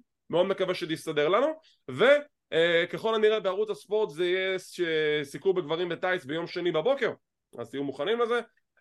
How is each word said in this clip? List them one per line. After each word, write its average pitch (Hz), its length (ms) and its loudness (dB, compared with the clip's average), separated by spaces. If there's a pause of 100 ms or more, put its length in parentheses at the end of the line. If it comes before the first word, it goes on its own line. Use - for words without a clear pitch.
(300)
מאוד 175 160 2
מקווה 190 280 0
שזה 165 180 -6
יסתדר 151 360 0
לנו, 220 180 4 (440)
ו-, 131 140 2 (480)
אה, 170 380 4
ככל 180 240 -2
הנראה 214 260 4
בערוץ 190 300 -2
הספורט 208 400 -2
זה 160 160 -2
יהיה 190 320 -2
ש-, - 220 -10 (420)
סיקור 160 320 -2
בגברים 170 340 -2
בטייץ 180 360 -4
ביום 160 220 -6
שני 175 260 -2
בבוקר, 214 400 0 (460)
אז 117 120 -12
תהיו 139 140 -4
מוכנים 147 360 -2
לזה. 240 200 0 (400)